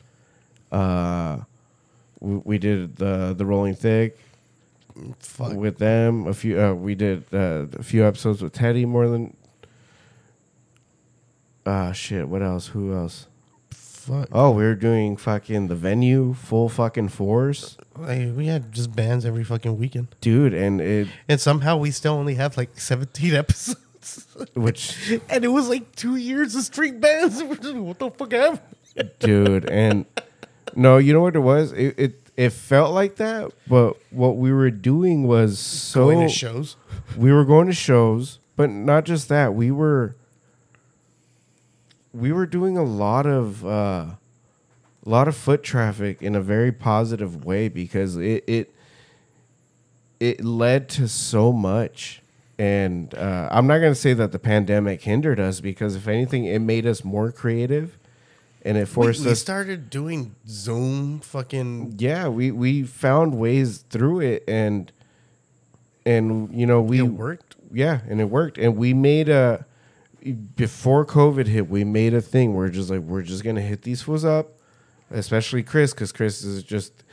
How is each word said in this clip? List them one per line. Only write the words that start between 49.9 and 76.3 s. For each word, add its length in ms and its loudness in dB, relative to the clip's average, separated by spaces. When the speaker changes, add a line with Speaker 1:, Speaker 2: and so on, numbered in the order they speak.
Speaker 1:
it 240 -2
led 460 0
to 180 -2
so 440 2
much. 640 -4
And, 560 -2
uh, 360 -4
I'm 160 4
not 120 6
gonna 160 4
say 180 2
that 180 0
the 80 -6
pandemic 640 0
hindered 380 0
us 200 -2
because 360 -6
if 100 -10
anything, 380 -2
it 160 -2
made 260 0
us 160 -2
more 300 -2
creative. 640 -4
And 140 0
it 40 0
Speaker 2:
We, 40 -2
Speaker 1:
forced 380 0
Speaker 2:
we 80 4
Speaker 1:
us 80 0
Speaker 2:
started 500 -8
doing 460 -8
Zoom 720 -6
fucking 800 -8
Speaker 1:
Yeah, 300 -2
we, 240 -2
we 320 0
found 520 0
ways 420 0
through 300 0
it, 260 -2
and, 460 -2
and, 480 0
you 100 -2
know, 160 4
we 180 2
Speaker 2:
It 40 2
worked. 540 -6
Speaker 1:
Yeah, 360 0
and 120 -2
it 60 0
worked. 320 -2
And 180 2
we 180 2
made 340 4
a, 380 2
before 500 2
covid 440 4
hit, 200 0
we 140 0
made 320 2
a 60 4
thing 340 2
where 140 0
just 220 -6
like, 100 -2
we're 220 -6
just 200 -10
gonna 200 -4
hit 200 -6
these 200 -8
fools 220 -4
up, 280 0
especially 540 -2
Chris, 280 2
'cause 200 -8
Chris 320 -4